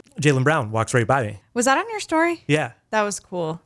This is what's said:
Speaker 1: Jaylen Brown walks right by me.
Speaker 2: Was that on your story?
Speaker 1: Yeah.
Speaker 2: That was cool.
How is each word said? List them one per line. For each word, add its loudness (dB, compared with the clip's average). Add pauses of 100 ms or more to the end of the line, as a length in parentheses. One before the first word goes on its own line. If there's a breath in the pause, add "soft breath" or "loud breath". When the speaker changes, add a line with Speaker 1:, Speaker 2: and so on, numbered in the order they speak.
(200)
Speaker 1:
Jaylen 2
Brown 2
walks -2
right 2
by 2
me. -8 (140)
Speaker 2:
Was 0
that 4
on -2
your -6
story? 0
Speaker 1:
Yeah. 0 (180)
Speaker 2:
That 0
was -4
cool. -6